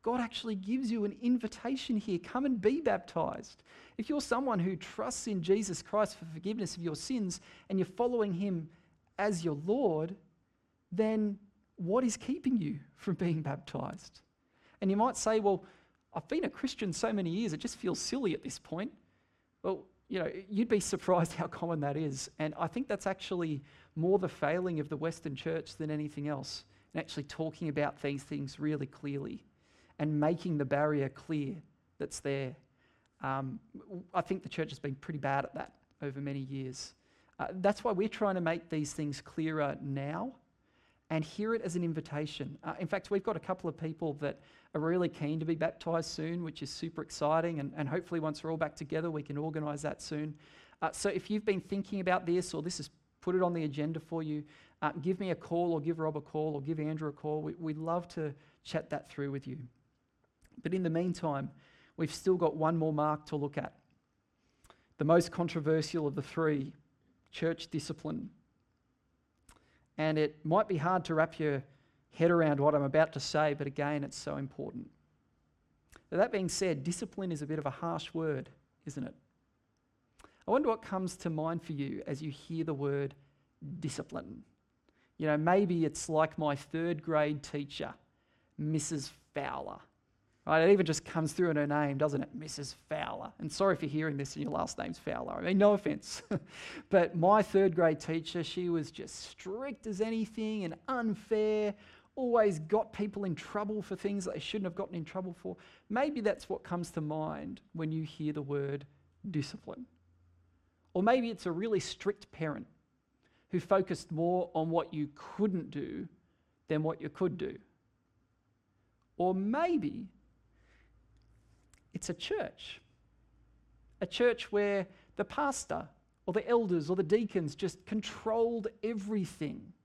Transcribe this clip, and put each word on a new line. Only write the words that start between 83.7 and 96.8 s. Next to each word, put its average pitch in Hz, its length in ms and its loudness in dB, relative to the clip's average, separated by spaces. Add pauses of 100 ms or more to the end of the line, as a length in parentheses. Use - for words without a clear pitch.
discipline. - 640 -8 (720)
You 160 100 0
know, 151 100 6
maybe 175 480 4
it's 156 240 -4
like 156 280 4
my 151 180 2
third 160 480 -4
grade 151 400 2
teacher, 143 500 -6 (640)
Missus 151 540 -2 (220)
Fowler. 135 460 -6 (680)
Right, 160 180 8
it 196 40 10
even 190 120 8
just 156 220 0
comes 160 260 0
through 175 200 4
in 151 60 2
her 147 100 2
name, 147 320 2
doesn't 143 240 2
it? - 100 -6
Missus 147 420 -10 (140)
Fowler. - 480 -4
And 156 140 -6
sorry 196 240 4
if - 80 -4
you're 139 80 -2
hearing 156 260 0
this 139 180 -6
and 151 60 -6
your 143 100 -4
last - 280 -2
name's - 180 -4
Fowler. - 380 -4
I - 60 -4
mean, 180 180 4
no 208 140 10
offense. - 540 -2
<laughs> - 640 -8